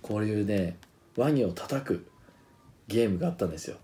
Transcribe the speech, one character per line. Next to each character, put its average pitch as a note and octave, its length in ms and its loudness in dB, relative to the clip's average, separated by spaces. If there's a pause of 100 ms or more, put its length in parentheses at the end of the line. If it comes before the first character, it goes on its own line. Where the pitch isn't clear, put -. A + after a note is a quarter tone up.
こ G#2+ 160 -4
う G#2+ 80 2
い G#2+ 160 0
う G2+ 60 2
ね、 F#2 320 0 (360)
ワ C3+ 160 2
ニ C3+ 140 4
を F2 80 0
叩 C3+ 320 -6
く - 220 -4 (800)
ゲ A#2 160 4
ー G#2 60 2
ム F#2 80 0
が F2 100 0
あ E3 40 -2
っ - 40 -8
た - 80 0
ん E2 60 -2
で D#2+ 80 -10
す - 100 -10
よ。 - 160 -10